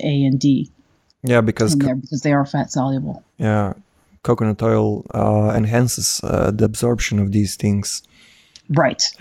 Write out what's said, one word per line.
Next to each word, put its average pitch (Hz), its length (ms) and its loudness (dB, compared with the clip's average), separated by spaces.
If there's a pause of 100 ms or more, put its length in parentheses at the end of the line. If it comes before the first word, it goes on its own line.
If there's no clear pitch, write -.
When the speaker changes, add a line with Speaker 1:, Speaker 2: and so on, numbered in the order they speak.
Speaker 1:
A 143 240 0
and 135 120 2
D 135 320 2 (540)
Speaker 2:
Yeah, 123 160 4
because 110 340 2
Speaker 1:
in 143 60 2
Speaker 2:
co- 139 60 2
Speaker 1:
there 131 100 0
because 135 260 -6
they 147 120 2
are 139 120 2
fat 139 240 -4
soluble. 135 540 -4 (140)
Speaker 2:
Yeah, 107 380 0 (480)
coconut 110 380 0
oil, 107 520 0
uh, 107 420 2
enhances, 117 680 0
uh, - 300 0
the 107 140 0
absorption 113 540 -2
of 98 120 0
these 104 240 0
things. - 480 -2 (680)
Speaker 1:
Right. - 320 0 (200)